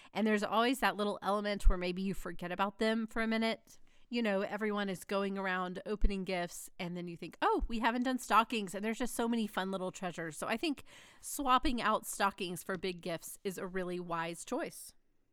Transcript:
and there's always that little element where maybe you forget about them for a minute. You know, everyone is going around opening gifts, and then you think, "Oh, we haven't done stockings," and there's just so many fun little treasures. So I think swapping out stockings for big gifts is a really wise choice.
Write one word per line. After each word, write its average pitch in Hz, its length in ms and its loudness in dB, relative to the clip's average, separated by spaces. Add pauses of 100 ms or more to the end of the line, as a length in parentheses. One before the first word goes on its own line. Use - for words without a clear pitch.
(140)
and 214 140 2
there's 214 160 4
always 240 360 2
that 190 180 2
little 202 260 0
element 202 440 4
where 190 120 6
maybe 185 240 -2
you 190 100 0
forget 175 380 -6
about 208 260 -2
them 220 300 2
for 226 160 -2
a 226 40 0
minute. 226 520 -2 (280)
You 240 140 -2
know, 202 200 2
everyone 208 460 -2
is 185 160 -4
going 196 320 0
around 185 520 -2
opening 202 380 4
gifts, 175 440 -4 (100)
and 175 160 -4
then 175 120 -6
you 170 100 -10
think, - 240 -10
"Oh, 403 260 4
we 233 120 -2
haven't 240 240 2
done 254 160 0
stockings," 214 560 2
and 202 100 -4
there's 220 140 -2
just 240 160 -2
so 233 120 2
many 233 200 0
fun 190 240 -2
little 185 200 -2
treasures. 165 460 -8
So - 80 -4
I 226 120 0
think 294 260 -2 (380)
swapping 254 600 2
out 214 240 2
stockings 190 560 -2
for 190 160 -4
big 180 240 -4
gifts - 420 -8
is 185 140 -4
a 170 80 -6
really 180 340 -4
wise 170 460 -6
choice. - 480 -6 (400)